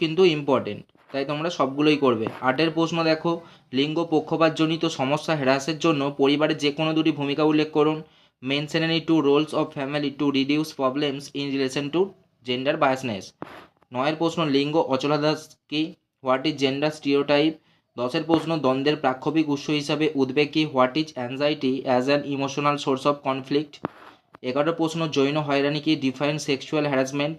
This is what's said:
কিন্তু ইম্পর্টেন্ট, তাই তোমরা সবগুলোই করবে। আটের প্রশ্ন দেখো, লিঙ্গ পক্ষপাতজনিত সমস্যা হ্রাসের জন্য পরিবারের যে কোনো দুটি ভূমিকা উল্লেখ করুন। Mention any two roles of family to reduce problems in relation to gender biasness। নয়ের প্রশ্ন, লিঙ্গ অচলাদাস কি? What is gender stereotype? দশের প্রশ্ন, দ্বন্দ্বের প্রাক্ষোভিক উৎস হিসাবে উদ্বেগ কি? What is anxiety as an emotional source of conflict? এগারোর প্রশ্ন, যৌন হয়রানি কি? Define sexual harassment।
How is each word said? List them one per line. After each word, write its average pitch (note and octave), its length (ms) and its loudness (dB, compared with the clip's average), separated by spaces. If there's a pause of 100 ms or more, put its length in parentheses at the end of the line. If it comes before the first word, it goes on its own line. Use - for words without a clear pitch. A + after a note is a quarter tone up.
কিন্তু D#3+ 220 2 (140)
ইম্পর্টেন্ট, B2+ 460 0 (300)
তাই C#3 180 -2
তোমরা D3+ 180 -4 (100)
সবগুলোই D3 460 4
করবে। A2+ 220 4 (220)
আটের C#3+ 280 2
প্রশ্ন E3 200 0 (140)
দেখো, D#3+ 220 0 (460)
লিঙ্গ D#3 200 0 (140)
পক্ষপাতজনিত D#3 720 0 (140)
সমস্যা D3 420 0
হ্রাসের C3+ 440 0
জন্য D#3 180 2 (180)
পরিবারের D3 440 2
যে D3 140 2
কোনো D#3+ 200 0
দুটি D#3 200 2
ভূমিকা C#3+ 320 0
উল্লেখ D3+ 180 2 (100)
করুন। D#3 200 2 (440)
Mention D3 460 -2
any E3 200 0
two D#3+ 200 4
roles D3 220 4 (100)
of D3+ 60 0 (100)
family C#3+ 420 -4
to D3 80 0 (120)
reduce D3 320 0 (100)
problems C#3 420 -2 (180)
in C#3+ 140 -4
relation C3+ 300 -2 (100)
to E3 60 2 (460)
gender C3 360 -2
biasness। B2+ 420 0 (720)
নয়ের C#3+ 260 0
প্রশ্ন, E3 200 0 (160)
লিঙ্গ C#3+ 180 0 (200)
অচলাদাস D3 460 0 (300)
কি? D3+ 120 -2 (440)
What C3 220 2
is D3 140 0
gender C#3 360 2
stereotype? C#3+ 580 2 (400)
দশের B2+ 340 -2
প্রশ্ন, D#3+ 200 2 (140)
দ্বন্দ্বের C#3 380 2
প্রাক্ষোভিক C#3+ 520 0
উৎস C#3 120 -6 (140)
হিসাবে D3+ 260 0 (140)
উদ্বেগ C3+ 340 2
কি? D#3 80 2 (140)
What B2+ 240 2
is D#3 80 -2 (180)
anxiety C#3 480 -2 (220)
as B2+ 80 2 (100)
an C#3+ 80 2 (120)
emotional C#3+ 500 -2
source C3+ 260 0
of C#3+ 60 2 (100)
conflict? C3+ 480 -2 (720)
এগারোর D3 320 0
প্রশ্ন, E3 200 -2 (160)
যৌন C#3 200 2 (100)
হয়রানি C#3+ 400 0
কি? D#3 60 2 (120)
Define C#3+ 340 -2 (100)
sexual D3 440 -2
harassment। C#3 460 -2